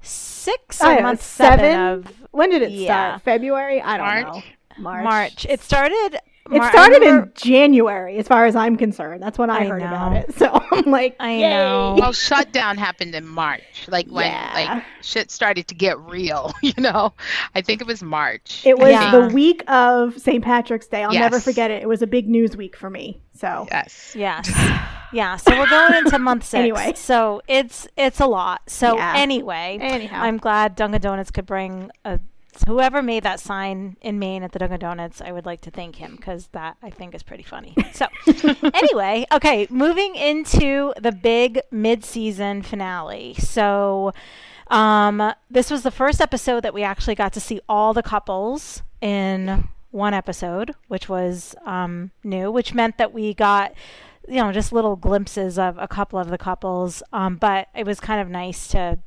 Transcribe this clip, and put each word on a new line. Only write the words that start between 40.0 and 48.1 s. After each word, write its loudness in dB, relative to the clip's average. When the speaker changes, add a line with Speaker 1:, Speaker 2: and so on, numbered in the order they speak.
Speaker 1:
into 0
the -2
big 0
mid-season -2
finale. -10
So, 0
um, 2
this 0
was -4
the -2
first 0
episode -2
that -6
we -4
actually -4
got -2
to -8
see -10
all 2
the 0
couples -6